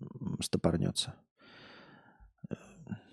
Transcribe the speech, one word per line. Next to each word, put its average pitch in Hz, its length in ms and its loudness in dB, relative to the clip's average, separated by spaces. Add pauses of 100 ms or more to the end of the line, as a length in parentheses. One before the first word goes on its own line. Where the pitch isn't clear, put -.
м, - 420 -4
стопорнётся. 92 720 4 (1400)
Э, - 60 -4 (560)